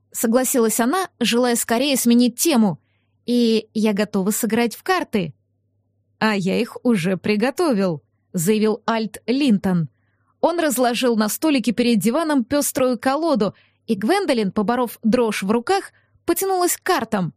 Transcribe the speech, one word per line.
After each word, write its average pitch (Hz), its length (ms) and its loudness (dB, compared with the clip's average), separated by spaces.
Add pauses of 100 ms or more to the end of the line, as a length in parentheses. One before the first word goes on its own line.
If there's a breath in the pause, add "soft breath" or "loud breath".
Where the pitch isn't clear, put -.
(160)
согласилась 240 640 0
она, 339 280 0 (120)
желая 240 360 0
скорее 254 400 0
сменить 240 400 2
тему. 220 440 2 (460)
«И 233 480 0
я 220 180 0
готова 208 380 -2
сыграть 226 440 -2
в - 80 -20
карты». 233 520 -2 (840)
«А 220 160 0
я 190 240 -2
их 226 240 -4
уже 190 340 0
приготовил», 208 840 -2 (300)
заявил 208 560 0
Альт 226 380 -4
Линтон. 196 600 0 (520)
Он 339 180 0
разложил 247 580 0
на 214 120 0
столике 262 440 0
перед 240 260 2
диваном 269 460 0
пеструю 262 540 0
колоду, 269 560 0 (320 soft breath)
и 226 80 0
Гвендолин, 233 580 0
поборов 233 500 -2
дрожь 226 400 0
в 190 80 -2
руках, 247 420 -2 (320)
потянулась 359 520 0
к - 60 -16
картам. 214 540 -2